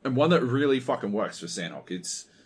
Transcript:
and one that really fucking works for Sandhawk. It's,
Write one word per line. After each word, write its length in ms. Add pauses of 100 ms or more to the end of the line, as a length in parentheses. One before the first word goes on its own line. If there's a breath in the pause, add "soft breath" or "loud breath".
and 140
one 140
that 120
really 380
fucking 320
works 260
for 60
Sandhawk. 460
It's, 340 (200 loud breath)